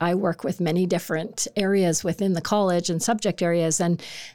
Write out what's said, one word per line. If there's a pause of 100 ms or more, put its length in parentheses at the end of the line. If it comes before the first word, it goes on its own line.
I
work
with
many
different (100)
areas
within
the
college
and
subject
areas,
and, (320)